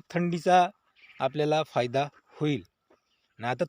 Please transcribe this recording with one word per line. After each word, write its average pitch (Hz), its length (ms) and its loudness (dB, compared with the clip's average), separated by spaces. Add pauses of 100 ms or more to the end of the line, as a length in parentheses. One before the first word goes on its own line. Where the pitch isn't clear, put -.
थंडीचा 175 600 2 (500)
आपल्याला 151 440 0
फायदा 131 440 -2 (200)
होईल. 147 360 -4 (760)
आणि 113 100 -8
आता 127 220 -4